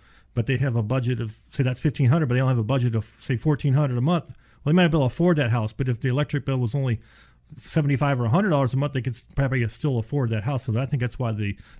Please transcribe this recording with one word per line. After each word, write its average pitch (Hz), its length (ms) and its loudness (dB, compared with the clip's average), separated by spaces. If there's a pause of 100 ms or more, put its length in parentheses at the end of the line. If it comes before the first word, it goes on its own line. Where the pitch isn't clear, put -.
(340)
but 117 120 -2
they 131 120 0
have 127 180 0
a 117 80 0
budget 120 380 -2
of, 110 260 -8
say - 160 -2
that's 127 160 0
fifteen 139 300 2
hundred, 156 180 2
but 120 80 0
they 127 40 2
don't 131 100 2
have 127 80 2
a 113 60 0
budget 120 320 0
of, 110 220 -4
say, 123 200 -4
fourteen 143 360 0
hundred 135 240 2
a 120 40 0
month. 165 340 -2 (280)
Well, 147 100 2
they - 20 6
might 180 120 6
be 160 100 2
able 131 100 2
to - 60 -2
afford 170 240 2
that 120 140 0
house, 113 200 0
but 131 160 -4
if 120 140 -2
the 135 80 0
electric 143 360 -2
bill 131 140 -2
was 123 160 -2
only 131 240 0 (640)
seventy-five 143 600 0
or 120 40 0
a 110 40 0
hundred 185 220 2
dollars 139 220 2
a 135 40 -2
month, 139 160 -2
they 135 80 -2
could 117 140 -6
s-, - 100 -14 (100)
probably 127 320 0
still 135 300 -2
afford 120 320 -2
that 107 140 -2
house. 131 200 -2
So 110 160 -2
I 135 60 0
think 127 160 -2
that's 123 180 -4
why 117 140 -2
the 101 240 -4 (220)